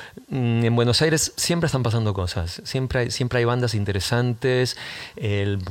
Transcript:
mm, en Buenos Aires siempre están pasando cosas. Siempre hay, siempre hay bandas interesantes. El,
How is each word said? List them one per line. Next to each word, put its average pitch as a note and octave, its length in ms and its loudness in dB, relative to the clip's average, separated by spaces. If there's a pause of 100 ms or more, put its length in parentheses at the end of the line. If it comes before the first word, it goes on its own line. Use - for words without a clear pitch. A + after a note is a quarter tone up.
(300)
mm, A#2 340 2
en A#2 100 4
Buenos A#2+ 280 4
Aires D#3 340 2
siempre E3+ 300 0
están C3 160 0
pasando A2 320 0
cosas. F2+ 500 -4
Siempre C3 360 -2
hay, A2+ 100 0
siempre B2 300 0
hay A#2+ 40 4
bandas A#2+ 300 2
interesantes. A#2+ 1040 0 (380)
El, G2+ 420 0 (120)